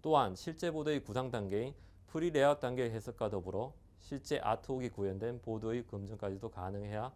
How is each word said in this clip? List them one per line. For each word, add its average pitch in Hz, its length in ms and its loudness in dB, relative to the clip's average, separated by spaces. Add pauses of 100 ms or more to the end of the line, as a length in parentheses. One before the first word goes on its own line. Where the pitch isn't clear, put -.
또한 135 340 6
실제 165 360 -2
보드의 151 340 0
구상 127 260 -2
단계인 110 440 -2 (320)
프리 165 240 0
레이아웃 147 300 6
단계의 123 300 0
해석과 110 380 -2
더불어 98 460 -2 (260)
실제 139 400 -4
아트웍이 123 500 0
구현된 104 520 -2
보드의 113 440 -2
검증까지도 101 640 -6
가능해야 104 640 -6